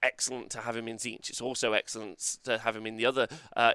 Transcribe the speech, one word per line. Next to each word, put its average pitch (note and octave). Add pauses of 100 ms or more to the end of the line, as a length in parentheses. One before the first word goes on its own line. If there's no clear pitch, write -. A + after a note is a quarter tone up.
excellent B2+
to A2+
have A#2
him A2+
in A2+
Tzeentch. A2
It's -
also A#2+
excellent G#2+
s-, -
to A#2
have A2
him A2
in A2
the A2+
other, C3 (280)
uh, A#2